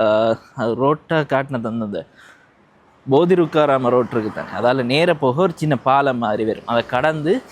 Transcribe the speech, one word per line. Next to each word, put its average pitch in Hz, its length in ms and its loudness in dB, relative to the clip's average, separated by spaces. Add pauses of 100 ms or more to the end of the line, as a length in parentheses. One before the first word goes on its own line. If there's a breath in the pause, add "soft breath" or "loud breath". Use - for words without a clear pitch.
ஆ, 110 380 2 (160)
அது 117 200 -4
ரோட்டா 147 440 0
காட்டினது 135 480 -2
அந்த, - 20 -4
அந்த 104 380 -6 (1040 soft breath)
போதிருக்காராம 151 800 2
ரோட் 123 220 2
இருக்கு 107 340 -4
தானே, 117 360 0
அதால 123 40 -2
நேர 160 300 2
போக 143 280 0
ஒரு 185 120 0
சின்ன 151 220 -2
பாலம் 135 420 0
மாதிரி 110 260 -2
வரும். - 220 -4
அதை 117 200 0
கடந்து 156 640 -2